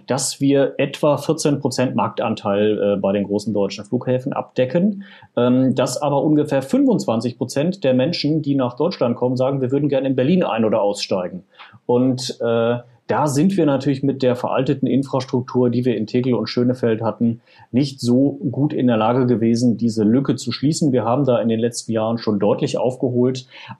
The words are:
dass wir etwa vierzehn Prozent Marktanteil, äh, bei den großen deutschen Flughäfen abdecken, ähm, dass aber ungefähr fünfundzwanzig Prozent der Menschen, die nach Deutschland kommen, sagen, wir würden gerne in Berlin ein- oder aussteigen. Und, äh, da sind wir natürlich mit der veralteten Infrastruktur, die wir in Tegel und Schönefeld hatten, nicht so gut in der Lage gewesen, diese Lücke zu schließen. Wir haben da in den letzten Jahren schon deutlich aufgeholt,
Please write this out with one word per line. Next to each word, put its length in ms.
dass 340
wir 380
etwa 400
vierzehn 420
Prozent 360
Marktanteil, 840
äh, 180
bei 140
den 120
großen 320
deutschen 300
Flughäfen 480
abdecken, 720
ähm, 380
dass 260
aber 240
ungefähr 380
fünfundzwanzig 800
Prozent 440
der 120
Menschen, 480
die 100
nach 220
Deutschland 400
kommen, 200
sagen, 260
wir 100
würden 180
gerne 200
in 60
Berlin 280
ein- 220
oder 180
aussteigen. 580
Und, 520
äh, 360
da 200
sind 300
wir 80
natürlich 360
mit 220
der 140
veralteten 500
Infrastruktur, 840
die 140
wir 140
in 100
Tegel 280
und 120
Schönefeld 540
hatten, 400
nicht 300
so 400
gut 220
in 160
der 80
Lage 320
gewesen, 500
diese 280
Lücke 320
zu 160
schließen. 400
Wir 100
haben 220
da 160
in 80
den 100
letzten 320
Jahren 260
schon 220
deutlich 380
aufgeholt, 680